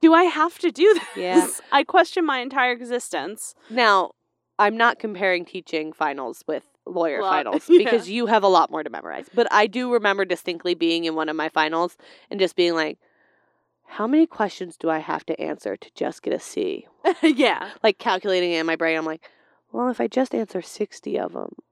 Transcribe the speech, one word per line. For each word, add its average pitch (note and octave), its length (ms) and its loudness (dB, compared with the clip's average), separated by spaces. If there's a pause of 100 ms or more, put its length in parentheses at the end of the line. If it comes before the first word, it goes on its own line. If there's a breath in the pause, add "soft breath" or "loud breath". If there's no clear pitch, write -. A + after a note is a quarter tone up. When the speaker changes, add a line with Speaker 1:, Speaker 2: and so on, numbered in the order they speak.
Speaker 1:
"Do D#4+ 100 8
I E4 120 6
have E4 340 -2
to F4 120 0
do E4 220 4
this?" E4+ 140 0 (100)
Speaker 2:
Yeah. F#3 320 2 (120)
Speaker 1:
<laughs> - 120 -10
I C#4 100 4
questioned F4 440 2
my C4+ 140 -2
entire B3+ 320 0
existence. A#3 800 -8 (160)
Speaker 2:
Now, G#3+ 400 4 (480)
I'm G#3+ 180 4
not A#3 220 2
comparing F#3 480 -2
teaching D#3 480 -8
finals C#3 520 -6
with C#3+ 180 -6 (200)
lawyer E3 380 -4
Speaker 1:
Well, F#3+ 80 -2
Speaker 2:
finals A#2+ 340 -2
Speaker 1:
<laughs> - 60 -20
yeah. F4 80 8
Speaker 2:
because A3+ 320 0
you A#3 160 -2
have G#3+ 160 4
a G3 60 4
lot F3 220 4
more D#3 120 -6
to D3 80 -8
memorize. D#2 440 -12
But A#3 160 2
I G#3 180 4
do B3 220 -4
remember G3+ 360 2
distinctly F3 480 -4
being E3+ 320 0
in D#3+ 80 -2
one D#3 160 -4
of D#3 60 -6
my D#3 120 -2
finals E3 480 -2 (340 soft breath)
and G3+ 80 -8
just F#3 180 0
being E3+ 180 2
like, D#3+ 240 -2 (880)
"How - 200 -6
many D#4 200 4
questions F#3+ 500 -6
do E3 140 -4
I D#3+ 80 -2
have D#3 280 -8
to D#3 140 -6
answer D3 380 -8
to - 160 -20
just - 280 -8
get - 120 -4
a - 60 -6
C?" - 460 -8 (180)
Speaker 1:
<laughs> E4+ 180 -2
Yeah. A#3 480 2 (120)
Speaker 2:
Like, A3 140 2
calculating F#3 560 -2
it E3 60 0
in D#3+ 80 -2
my E3 100 0
brain, D#3+ 220 0
I'm D#3+ 80 -4
like, D#3+ 240 -10 (420 soft breath)
"Well, A#3+ 160 -2
if A#3+ 100 -6
I A#3 100 0
just B3+ 260 -2
answer G#3+ 260 -4
sixty - 580 -8
of - 160 -6
'em - 200 -12 (180)